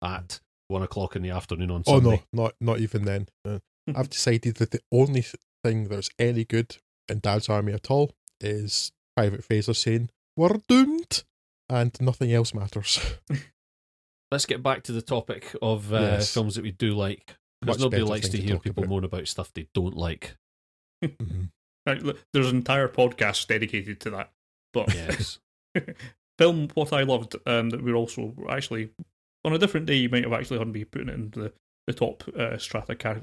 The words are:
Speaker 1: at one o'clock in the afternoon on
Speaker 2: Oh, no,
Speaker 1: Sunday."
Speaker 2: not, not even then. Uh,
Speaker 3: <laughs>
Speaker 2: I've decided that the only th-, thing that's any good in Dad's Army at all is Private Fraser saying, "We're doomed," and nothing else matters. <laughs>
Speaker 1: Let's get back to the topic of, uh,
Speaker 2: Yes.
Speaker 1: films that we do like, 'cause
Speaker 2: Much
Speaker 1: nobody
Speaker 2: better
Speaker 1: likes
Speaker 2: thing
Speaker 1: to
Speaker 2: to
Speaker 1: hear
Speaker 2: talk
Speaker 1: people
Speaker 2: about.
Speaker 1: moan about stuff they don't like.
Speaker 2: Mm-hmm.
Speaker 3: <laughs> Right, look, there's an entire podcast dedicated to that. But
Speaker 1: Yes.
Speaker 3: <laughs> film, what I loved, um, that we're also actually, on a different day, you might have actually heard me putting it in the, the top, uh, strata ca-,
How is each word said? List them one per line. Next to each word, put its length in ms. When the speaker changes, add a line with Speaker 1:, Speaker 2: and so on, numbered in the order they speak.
Speaker 1:
at 380
one 160
o'clock 320
in 60
the 80
afternoon 420
on 160
Speaker 2:
Oh, 120
no, 100
Speaker 1:
Sunday." 140
Speaker 2:
not, 260
not 220
even 240
then. 240
Uh, 120
Speaker 3:
<laughs> 80
Speaker 2:
I've 140
decided 480
that 140
the 100
only 300
th-, 140
thing 220
that's 240
any 240
good 320
in 120
Dad's 280
Army 240
at 180
all 220
is 500
Private 300
Fraser 280
saying, 360
"We're 320
doomed," 560
and 320
nothing 320
else 200
matters. 460
<laughs> 100
Speaker 1:
Let's 140
get 180
back 200
to 100
the 80
topic 600
of, 320
uh, 60
Speaker 2:
Yes. 340
Speaker 1:
films 220
that 80
we 80
do 220
like, 420
'cause 140
Speaker 2:
Much 40
Speaker 1:
nobody 220
Speaker 2:
better 80
Speaker 1:
likes 180
Speaker 2:
thing 40
Speaker 1:
to 60
Speaker 2:
to 60
Speaker 1:
hear 120
Speaker 2:
talk 80
Speaker 1:
people 220
Speaker 2:
about. 80
Speaker 1:
moan 100
about 240
stuff 260
they 200
don't 240
like. 380
Speaker 2:
Mm-hmm. 440
Speaker 3:
<laughs> 400
Right, 160
look, 280
there's 180
an 80
entire 300
podcast 600
dedicated 540
to 100
that. 200
But 220
Speaker 1:
Yes. 460
Speaker 3:
<laughs> 60
film, 380
what 180
I 100
loved, 320
um, 240
that 120
we're 120
also 380
actually, 420
on 100
a 40
different 300
day, 80
you 140
might 140
have 100
actually 260
heard 120
me 140
putting 240
it 60
in 160
the, 220
the 60
top, 300
uh, 200
strata 380
ca-, 280